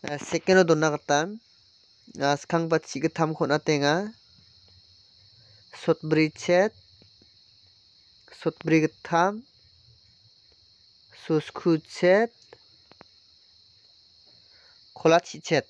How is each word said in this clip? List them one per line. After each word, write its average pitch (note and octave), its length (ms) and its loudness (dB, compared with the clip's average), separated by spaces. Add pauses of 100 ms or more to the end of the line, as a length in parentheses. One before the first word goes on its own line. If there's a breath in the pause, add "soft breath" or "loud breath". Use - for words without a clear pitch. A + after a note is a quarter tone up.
ah, D3 120 -8
second F#3 400 0
o F#3 40 6
donna D#3 320 2
gita, D3 240 -2 (1040)
ah, C#3+ 160 0
skangba E3 400 -2
chi C#3 240 -8
githam D#3+ 320 -2
khona D3+ 240 0
tenga. D#3 560 0 (1600 soft breath)
Sot - 240 -2 (120)
bri D#3 200 2
chet, F#3 420 0 (1600)
sot - 240 -8 (100)
bri D#3 220 2
githam, F#3 560 -2 (1800)
sus D#3 240 -2
khu D#3+ 320 -2
chet, G3+ 480 2 (2750 soft breath)
khola E3 240 2
chi - 240 -8
chet. D3 280 -2